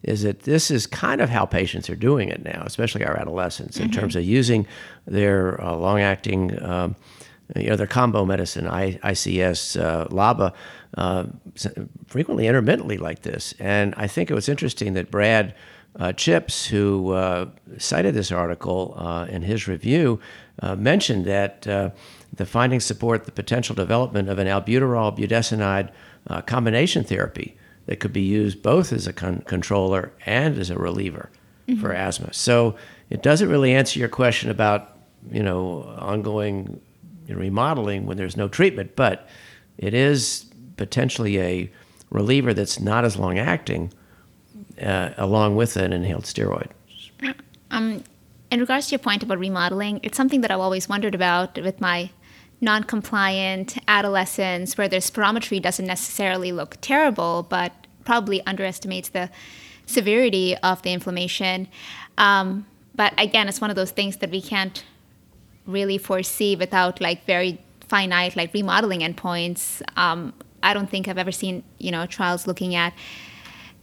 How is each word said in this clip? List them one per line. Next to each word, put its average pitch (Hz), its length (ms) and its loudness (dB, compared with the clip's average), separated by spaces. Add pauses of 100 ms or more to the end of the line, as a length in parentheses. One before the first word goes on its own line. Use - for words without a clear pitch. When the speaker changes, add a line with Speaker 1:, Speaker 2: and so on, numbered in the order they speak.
Speaker 1:
is 104 200 -2
that 101 180 -2
this 156 280 2
is 123 160 2
kind - 360 -2
of 120 80 2
how 117 160 2
patients - 440 -2
are 82 60 -4
doing 117 340 2
it - 140 -6
now, 82 220 -8
especially - 400 -2
our - 120 -2
adolescents, - 640 -4
in - 80 0
Speaker 2:
Mm-hmm. 220 120 0
Speaker 1:
terms 98 160 -2
of 87 80 0
using 113 440 4 (400)
their, 98 540 2
uh, 85 140 -4
long-acting, 98 880 2
um, 90 340 -2 (600)
you 107 140 0
know, 107 60 2
their 101 120 0
combo 110 380 2
medicine, 92 420 -2
I-, 92 340 -2
I 101 120 0
C 92 280 0
S, 90 360 0
uh, 82 340 0
laba, 98 420 2 (440)
uh, 90 280 0 (300)
s-, - 120 -6 (380)
frequently 123 420 0
intermittently 110 500 2
like 82 240 -6
this. - 360 -8
And 101 400 2
I 104 100 -2
think - 220 -2
it 147 40 0
was 107 160 0
interesting 123 440 -2
that 90 160 -2
Brad, 104 460 2 (420)
uh, 92 160 -2
Chips, - 540 0
who, 98 460 2
uh, 92 340 0 (300)
cited 175 360 2
this 98 180 0
article, 90 680 -2
uh, 85 320 -4
in 92 140 -6
his 104 240 -2
review, 113 520 2 (420)
uh, 95 140 -2
mentioned 110 500 2
that, 98 400 0
uh, 98 240 0 (460)
the 98 100 -2
findings 123 380 2
support 117 420 0
the - 60 -12
potential 117 420 -2
development 104 540 0
of 98 120 -2
an 95 80 2
albuterol 107 680 2
budesonide, 104 720 0 (380)
uh, - 140 -6
combination 120 640 2
therapy - 520 -4 (300)
that - 160 -6
could 101 100 -2
be 101 100 0
used 101 400 0
both 143 300 4
as 117 160 -2
a - 60 -6
con-, 90 320 -4
controller 95 680 0 (140)
and 135 320 2
as 87 120 -4
a 90 80 -4
reliever 90 520 -4 (380)
Speaker 2:
Mm-hmm. 247 140 0
Speaker 1:
for 92 120 -2
asthma. 92 400 -4
So 120 420 4 (340)
it - 140 -4
doesn't 160 240 4
really 139 260 6
answer 135 260 2
your 117 100 0
question 117 420 2
about, 104 460 0 (340)
you 107 100 0
know, 92 420 -2 (140)
ongoing 104 840 -4 (480)
remodeling 101 760 -2
when 95 120 -6
there's 92 180 -6
no 101 140 -2
treatment, 160 480 0
but 107 300 0 (500)
it 104 160 -2
is 135 520 2 (320)
potentially 107 600 0
a 90 320 -2 (380)
reliever 120 440 2
that's 98 280 -2
not 110 240 2
as 101 120 2
long 92 220 0
acting, 85 540 -2 (880)
uh, 95 360 -2
along 104 380 2
with 117 220 0
an 92 160 0
inhaled 90 320 -2
steroid. 50 440 -4 (1040)
Speaker 2:
Um, 220 320 -2 (480)
in 240 80 2
regards 262 280 0
to - 40 -4
your 269 80 0
point 208 240 0
about 196 160 -2
remodeling, 190 640 -2
it's - 140 -6
something 269 240 4
that 214 100 0
I've 190 80 0
always 185 300 0
wondered 202 260 0
about 180 480 2
with 190 180 -4
my 175 280 0 (520)
non-compliant 196 1160 0 (100)
adolescents, 190 920 2
where 202 100 2
their 185 120 0
spirometry 208 600 0
doesn't 180 240 -2
necessarily 185 640 -2
look 160 300 -6
terrible, 202 680 2
but 175 220 -2 (340)
probably 202 400 0
underestimates 185 640 -6
the 180 200 -4 (560)
severity 208 720 2
of 185 260 0
the 180 100 0
inflammation. 185 760 -4 (500)
Um, 196 480 4 (300)
but 208 220 2
again, 208 320 4
it's 196 120 -8
one 214 80 -2
of 202 60 -2
those 185 160 0
things 196 260 -4
that 175 140 -4
we 185 100 -4
can't 190 420 -4 (840)
really 196 320 -2
foresee 196 580 0
without, 180 460 0
like, 175 240 -2
very 180 340 0 (280)
finite, 180 480 2
like, 170 180 -4
remodeling 196 480 0
endpoints. 175 800 -4 (160)
Um, 170 360 0 (300)
I 196 100 6
don't 202 160 -2
think 190 180 -4
I've 185 100 -4
ever 185 140 -2
seen, 185 320 -6 (140)
you 180 140 -6
know, 170 140 -2
trials 180 420 -2
looking 180 260 -2
at 175 200 2 (880)